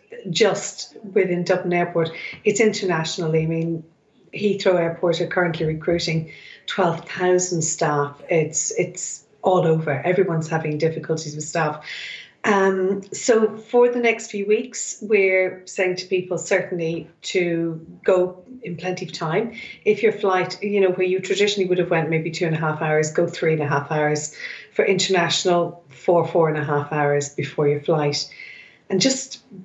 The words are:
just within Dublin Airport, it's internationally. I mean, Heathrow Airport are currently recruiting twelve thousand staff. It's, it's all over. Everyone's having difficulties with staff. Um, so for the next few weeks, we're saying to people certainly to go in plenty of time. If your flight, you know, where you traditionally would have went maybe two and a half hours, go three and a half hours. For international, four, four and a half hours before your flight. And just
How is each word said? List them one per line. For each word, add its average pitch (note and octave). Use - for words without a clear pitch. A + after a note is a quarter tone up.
just -
within F3
Dublin F3
Airport, E3+
it's G#3
internationally. E3
I -
mean, E3
Heathrow G3
Airport E3+
are D#3+
currently E3+
recruiting D#3+
twelve E3+
thousand F3+
staff. D3
It's, D#3
it's -
all F3+
over. D#3+
Everyone's F3
having D3+
difficulties D#3
with D3+
staff. D3+
Um, G3
so A3
for A#3+
the B3
next A3+
few G3+
weeks, -
we're F#3+
saying F3+
to -
people F3+
certainly E3+
to E3
go F3+
in E3+
plenty F3+
of -
time. F3
If G#3+
your G#3+
flight, F#3
you G3+
know, F#3
where F#3
you F#3
traditionally G3+
would F3+
have E3+
went D#3+
maybe D#3+
two E3+
and D#3+
a D3+
half D#3
hours, D#3
go E3+
three E3
and D3+
a C#3
half C#3
hours. D3+
For -
international, F3
four, E3+
four E3
and D3+
a D3
half D3+
hours C#3+
before D3
your C#3+
flight. D3
And F#3+
just -